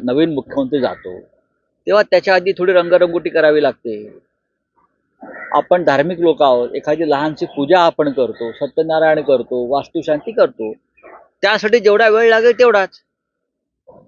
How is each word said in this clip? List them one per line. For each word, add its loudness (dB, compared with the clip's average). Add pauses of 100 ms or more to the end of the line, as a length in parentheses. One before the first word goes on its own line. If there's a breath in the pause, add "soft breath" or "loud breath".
नवीन -2
मुख्यमंत्री -6
जातो, -8 (680)
तेव्हा 2
त्याच्या 0
आधी 0
थोडी -2
रंगरंगोटी 2
करावी 2
लागते. -6 (1300)
आपण 0
धार्मिक 0
लोक 0
आहोत, 2
एखादी -4
लहानशी -4
पूजा 0
आपण 0
करतो, -4
सत्यनारायण -2
करतो, -2
वास्तुशांती -6
करतो, -2 (680)
त्यासाठी 0
जेवढा 4
वेळ 4
लागेल 2
तेवढाच. 4 (1200)